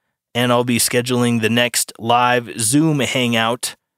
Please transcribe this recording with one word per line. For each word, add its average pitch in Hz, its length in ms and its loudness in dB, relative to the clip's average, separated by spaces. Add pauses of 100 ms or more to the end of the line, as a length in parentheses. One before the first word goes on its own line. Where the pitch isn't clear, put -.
(340)
and 123 160 0
I'll 120 140 2
be 120 140 0
scheduling 120 640 0
the 110 100 0
next 120 480 -2
live 120 640 0
Zoom 147 380 2
hangout 117 800 -2 (220)